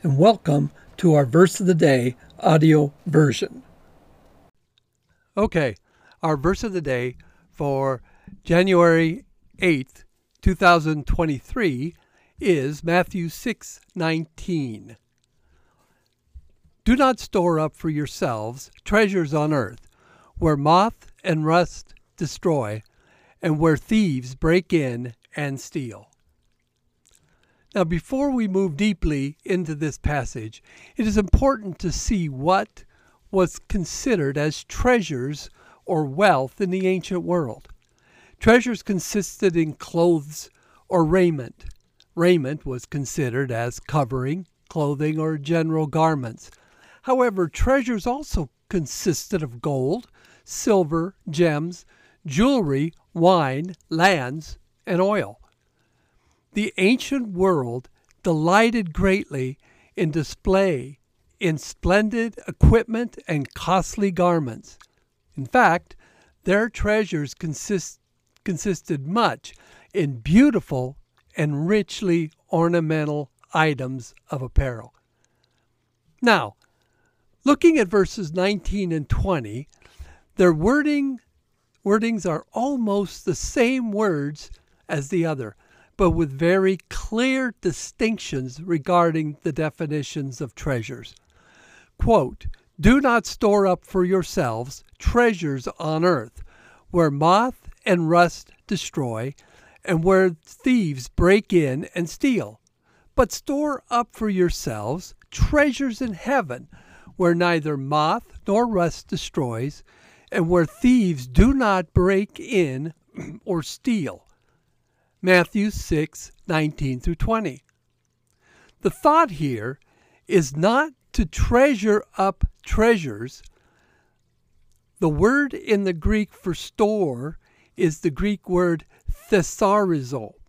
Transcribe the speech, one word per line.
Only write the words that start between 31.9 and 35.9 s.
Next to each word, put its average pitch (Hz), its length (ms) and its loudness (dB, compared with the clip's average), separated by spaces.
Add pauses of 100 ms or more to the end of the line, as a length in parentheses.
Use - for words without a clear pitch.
see 175 380 -2
what 170 540 -2 (460)
was 185 300 0
considered 160 800 -4
as 151 240 -4
treasures 156 880 -2 (340)
or 160 180 -2